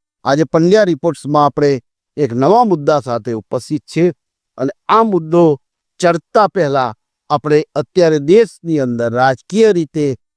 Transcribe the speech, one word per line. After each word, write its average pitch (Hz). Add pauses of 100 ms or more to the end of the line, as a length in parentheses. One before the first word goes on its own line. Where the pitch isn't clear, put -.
(240)
આજે 147
પંડ્યા 180
રિપોર્ટ્સમાં 147
આપણે 143 (360)
એક 139
નવા 165
મુદ્દા 156
સાથે 120
ઉપસ્થિત 123 (140)
છે 170 (460)
અને 131 (180)
આ 220
મુદ્દો 170 (380)
ચર્ચા 175
પહેલા 139 (360)
આપણે 147 (100)
અત્યારે 156
દેશની 165
અંદર 117
રાજકીય 135
રીતે 151 (200)